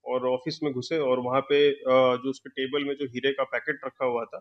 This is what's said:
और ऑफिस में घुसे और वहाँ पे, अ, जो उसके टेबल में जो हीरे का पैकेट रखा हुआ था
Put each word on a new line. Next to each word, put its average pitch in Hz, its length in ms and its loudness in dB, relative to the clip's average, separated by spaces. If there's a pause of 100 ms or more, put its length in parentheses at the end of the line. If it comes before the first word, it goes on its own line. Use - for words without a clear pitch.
(100)
और 123 160 -2
ऑफिस 127 360 -4
में 147 100 -2
घुसे 123 260 -4
और 127 220 2
वहाँ 127 200 0
पे, 143 300 4
अ, 131 460 4
जो 131 140 -4
उसके 131 200 -10
टेबल 135 340 -4
में 139 100 -4
जो 143 120 -6
हीरे 123 260 -2
का 139 120 -2
पैकेट 131 400 -4
रखा 135 200 -6
हुआ 120 200 -2
था - 160 -14